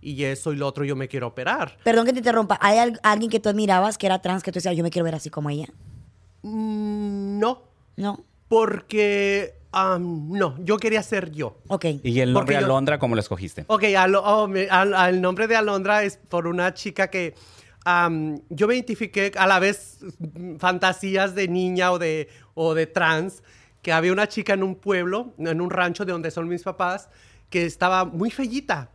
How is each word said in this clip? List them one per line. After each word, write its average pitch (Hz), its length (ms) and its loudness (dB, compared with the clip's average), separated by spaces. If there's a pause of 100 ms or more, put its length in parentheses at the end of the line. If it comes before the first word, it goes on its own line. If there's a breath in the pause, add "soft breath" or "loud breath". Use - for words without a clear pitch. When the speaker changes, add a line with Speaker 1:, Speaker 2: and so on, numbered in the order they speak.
Speaker 1:
y 143 220 -6
eso 135 300 -2
y - 20 -2
lo 139 120 -2
otro, 143 180 -4
yo 139 100 -2
me 131 140 -6
quiero 123 180 -6
operar. 160 560 -4
Speaker 2:
Perdón 233 220 6
que 254 80 2
te 254 60 -2
interrumpa, 226 420 2
¿hay 208 160 6
al-, 233 260 2
alguien 214 260 4
que 214 120 0
tú 208 80 0
admirabas 202 480 2
que - 80 -4
era 185 160 2
trans 180 220 -2
que 185 100 -6
tú - 60 -6
decías, 180 180 0
"Yo 165 60 0
me 170 80 -2
quiero 175 140 0
ver 160 100 -2
así 151 140 -10
como 147 200 -6
ella"? 147 180 -6 (760)
Speaker 1:
Mm, 208 960 -4
no. 247 240 -2 (340)
Speaker 2:
¿No? 196 260 -6 (240)
Speaker 1:
Porque, 202 1080 0 (160)
am, 175 600 0
no, 185 320 0
yo 202 140 2
quería 220 260 0
ser 185 280 -4
yo. 147 260 -8 (100)
Speaker 2:
Ok. 190 180 -4 (180)
Speaker 3:
¿Y 123 180 2
el 127 120 4
nombre 143 220 4
Speaker 1:
Porque 139 60 2
yo 131 40 2
Speaker 3:
Alondra 135 340 2
cómo 123 160 2
lo 107 60 2
escogiste? 90 460 -8
Speaker 1:
Ok, 214 160 2 (140)
Alo-, 190 260 4
oh, 208 240 2
me, 190 220 -2
al-, 190 240 4
al 185 280 4
nombre 185 260 0
de 226 80 2
Alondra 208 480 2
es 202 140 -4
por 170 300 -4
una 180 260 0
chica 190 360 -4
que, 175 260 -6 (480 soft breath)
am, 165 560 0 (100)
yo 185 180 0
me 240 80 2
identifiqué 214 640 -4
a 185 100 4
la 190 120 6
vez, 202 400 -2 (340)
mm, 175 240 -12
fantasías 185 800 0
de 196 120 -2
niña 180 440 0
o 180 80 0
de, 156 300 -4 (240 soft breath)
o 160 200 0
de 160 140 0
trans, 165 560 -2 (380 soft breath)
que 175 100 -4
había 165 220 2
una 208 140 0
chica 208 260 -2
en 190 100 0
un 190 120 -4
pueblo, 196 640 -2
en 160 240 -4
un 180 80 -2
rancho 185 360 -2
de 185 80 -4
donde 165 180 -6
son 170 160 -6
mis 175 160 -6
papás, 185 460 -6 (400 soft breath)
que 170 160 0
estaba 185 400 0
muy 180 260 -4
fellita. 226 640 -4